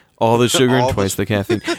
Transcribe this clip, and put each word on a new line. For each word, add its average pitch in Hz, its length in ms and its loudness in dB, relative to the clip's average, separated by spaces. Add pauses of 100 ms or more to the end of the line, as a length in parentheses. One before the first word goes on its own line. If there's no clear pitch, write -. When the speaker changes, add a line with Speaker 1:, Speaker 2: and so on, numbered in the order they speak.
(180)
Speaker 1:
All 113 180 2
the 120 140 2
sugar 127 240 2
Speaker 2:
<laughs> - 20 2
All 127 40 2
Speaker 1:
and 123 100 0
Speaker 2:
the - 20 -2
Speaker 1:
twice 98 220 -2
the 104 120 -4
Speaker 2:
<laughs> 110 80 -2
Speaker 1:
caffeine. 101 280 -2 (160)